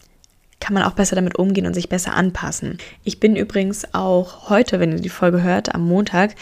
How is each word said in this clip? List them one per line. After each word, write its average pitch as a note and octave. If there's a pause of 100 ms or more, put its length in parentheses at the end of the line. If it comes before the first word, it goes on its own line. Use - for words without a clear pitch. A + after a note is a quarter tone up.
(600)
kann -
man F#3+
auch F#3
besser F#3+
damit F#3
umgehen F#3+
und F3
sich F3
besser -
anpassen. F3 (260)
Ich G#3
bin G#3+
übrigens G3+
auch F#3
heute, G#3
wenn E3
ihr D#3+
die F3+
Folge F3
hört, F3+
am E3+
Montag G3